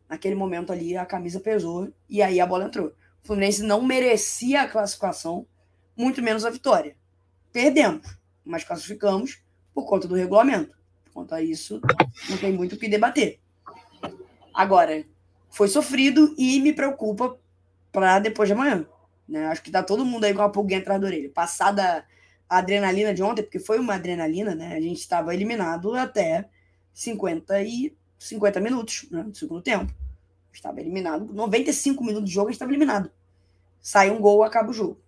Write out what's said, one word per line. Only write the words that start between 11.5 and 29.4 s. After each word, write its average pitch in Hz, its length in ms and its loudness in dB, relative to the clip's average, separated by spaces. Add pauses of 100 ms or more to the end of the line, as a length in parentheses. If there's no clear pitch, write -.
não 190 80 -4
tem 196 140 -2
muito 180 240 -2
o - 20 -10
que 220 100 -6
debater. 214 520 0 (1120)
Agora, 170 520 4 (440)
foi 208 180 2
sofrido 285 680 4
e 262 220 2
me 294 140 2
preocupa 254 640 -4 (540)
pra 190 280 4
depois 214 280 0
de 196 60 4
amanhã, 226 340 0 (400)
né? 156 200 -6
Acho 160 140 -4
que - 80 -20
tá 185 140 0
todo 214 220 0
mundo 233 180 -4
aí 202 100 4
com 196 80 0
a 208 80 4
pulguinha 196 300 -2
atrás 196 200 -2
da 196 80 -2
orelha. 151 220 -6
Passada 185 760 0 (440)
a 180 80 4
adrenalina 196 560 2
de 180 80 -2
ontem, 208 220 0
porque - 160 -10
foi 220 200 0
uma 226 160 -2
adrenalina, 175 600 -4
né? 165 200 -10
A 160 60 -4
gente 165 260 -6
tava 170 260 -2
eliminado 196 600 -2
até 208 560 -2 (420)
cinquenta 196 720 -4
e, 240 340 -6 (220)
cinquenta 202 420 -2
minutos, 226 520 -4
né, 165 120 -6
do 214 140 -14
segundo 170 240 -10